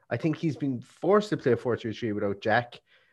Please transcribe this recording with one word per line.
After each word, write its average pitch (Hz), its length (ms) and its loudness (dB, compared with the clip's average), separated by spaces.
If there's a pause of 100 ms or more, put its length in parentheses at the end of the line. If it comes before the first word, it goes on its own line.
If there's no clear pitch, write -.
I 120 80 -2
think 156 200 -2
he's 156 200 -2
been 135 240 -4
forced 202 480 2
to 156 80 0
play 120 180 2
four 113 220 0
three 110 160 -6
three 113 180 -4
without 101 300 -2
Jack. 113 400 0 (320)